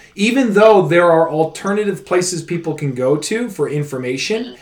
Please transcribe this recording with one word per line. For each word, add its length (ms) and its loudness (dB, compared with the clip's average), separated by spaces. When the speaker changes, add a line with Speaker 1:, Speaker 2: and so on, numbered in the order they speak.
Speaker 1:
even 400 0
though 320 6
there 240 4
are 180 2
alternative 800 -4
places 340 -2
people 320 -6
can 220 -6
go 220 0
to 340 -4
for 180 -4
information 760 -6
Speaker 2:
Mm-hmm. 160 -18